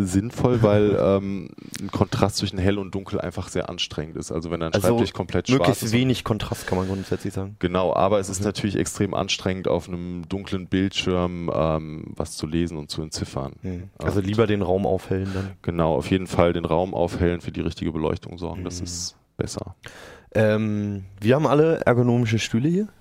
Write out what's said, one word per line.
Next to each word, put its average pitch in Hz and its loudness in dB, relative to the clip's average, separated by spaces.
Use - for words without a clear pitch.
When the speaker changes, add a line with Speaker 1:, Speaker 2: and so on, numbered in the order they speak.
Speaker 1:
sinnvoll, 110 2
weil, 104 6
ähm, 98 2
ein 101 -8
Kontrast 98 2
zwischen 101 -4
hell 98 2
und 95 -8
dunkel 98 -6
einfach 90 -6
sehr - -4
anstrengend 80 -6
ist. - -8
Also 82 -4
wenn 85 -2
dein 82 -4
Speaker 2:
Also 92 4
Speaker 1:
Schreibtisch 117 2
komplett 90 -2
schwarz 131 6
Speaker 2:
möglichst 87 4
Speaker 1:
ist 110 -2
Speaker 2:
wenig 127 2
Kontrast - -2
kann 95 0
man 92 0
grundsätzlich 98 -4
sagen. 98 -8
Speaker 1:
Genau, 90 2
aber 98 4
es 95 -2
ist 95 -4
Speaker 2:
Mhm. 104 0
Speaker 1:
natürlich 101 -2
extrem 95 0
anstrengend, 92 -2
auf 87 0
einem 87 -8
dunklen 95 -6
Bildschirm, 90 0
ähm, 78 0
was - -6
zu - -6
lesen 82 -2
und 73 -10
zu - -8
entziffern. 73 -6
Speaker 2:
Mhm. 92 -8
Also 95 -2
Speaker 1:
Und 95 0
Speaker 2:
lieber 107 2
den 101 2
Raum 92 2
aufhellen 95 -2
dann. 98 -4
Speaker 1:
Genau, 82 0
auf 67 0
jeden 92 2
Fall 87 4
den 85 -2
Raum 85 0
aufhellen, 87 0
für - -10
die 85 -6
richtige 82 -4
Beleuchtung 82 -4
sorgen, 85 -8
das 87 -8
Speaker 2:
Mhm. 87 -6
Speaker 1:
ist 87 -10
besser. - -6
Speaker 2:
Ähm, 107 2
wir 110 6
haben 151 2
alle 151 4
ergonomische 120 4
Stühle 117 0
hier, 196 0